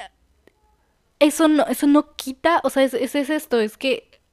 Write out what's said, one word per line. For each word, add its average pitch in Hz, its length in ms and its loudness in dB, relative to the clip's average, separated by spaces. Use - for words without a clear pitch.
eso 302 280 2
no, 302 200 2
eso - 180 -4
no 285 300 2
quita, 320 480 -2
o 262 80 -2
sea, 269 100 0
es, 262 140 0
es, 254 180 -4
es 285 160 -2
esto, 302 300 -2
es 214 180 -4
que - 320 -6